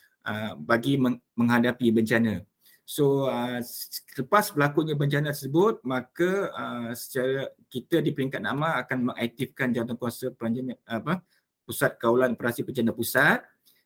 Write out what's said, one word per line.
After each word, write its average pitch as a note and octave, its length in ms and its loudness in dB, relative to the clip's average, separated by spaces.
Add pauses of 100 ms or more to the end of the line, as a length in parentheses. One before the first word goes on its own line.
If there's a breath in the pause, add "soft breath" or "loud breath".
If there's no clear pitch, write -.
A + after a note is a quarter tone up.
(280 soft breath)
ah, G#2+ 320 -6
bagi A#2 360 2
meng-, B2 240 2 (160)
menghadapi A#2+ 560 4
bencana. A2+ 520 2 (440 soft breath)
So, C#3 400 2
ah, B2 320 -4
s-, - 560 -12
selepas G3+ 400 2
berlakunya D3 400 2
bencana C#3+ 400 0
tersebut, E3+ 480 2
maka, E3 720 -2
ah, A#2+ 400 -8
secara C3 560 -4 (160)
kita C3 320 -2
di D3+ 160 0
peringkat C3 240 -4
nama C#3 420 -2
akan B2 300 -2
mengaktifkan A#2+ 640 -4
jawatankuasa A#2+ 560 -4
perancangan, B2 560 -4
apa, D3 320 -4 (480)
Pusat B2+ 320 -2
Kawalan A#2+ 400 2
Operasi - 240 -2
Bencana A#2 320 0
Pusat, D3 480 2 (420 soft breath)